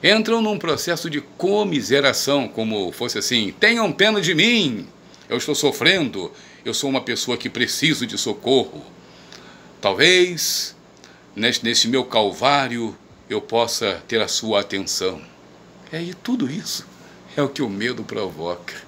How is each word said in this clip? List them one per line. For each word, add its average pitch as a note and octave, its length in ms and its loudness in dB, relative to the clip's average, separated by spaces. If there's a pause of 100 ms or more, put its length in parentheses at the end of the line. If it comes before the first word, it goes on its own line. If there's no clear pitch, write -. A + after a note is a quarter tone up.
Entram A3 400 4
num G#3+ 160 0
processo E3 500 -2
de D3 140 -4
comiseração, C#3 1200 2
como G#2+ 460 -2
fosse A#2 260 -4
assim: G#2+ 400 0
"Tenham A3 320 4
pena G#3 300 2
de F3 140 0
mim, D#3+ 520 2 (440)
eu B2 80 -2
estou D3 160 -2
sofrendo, C#3 760 0 (320)
eu A2+ 120 -6
sou C#3 160 -2
uma C3 100 2
pessoa A#2+ 380 -4
que B2 100 -6
preciso B2 580 0
de A2 120 -8
socorro. A#2+ 680 0 (960)
Talvez, F3+ 960 2 (580)
neste, A#2 300 -2
neste A2+ 240 2
meu B2 160 2
calvário, A#2 920 0 (360)
eu G#2+ 100 -2
possa A2+ 680 0
ter A2+ 140 0
a G2+ 80 0
sua G#2+ 320 0
atenção." F#2+ 600 -4 (680)
É, E3 120 -6
e F3 100 -8
tudo A#3 380 -4
isso - 360 -8 (480)
é D3 80 0
o C3+ 60 2
que C#3 140 -6
o A#2 60 -2
medo A2 360 -4
provoca. F2 680 -8 (140)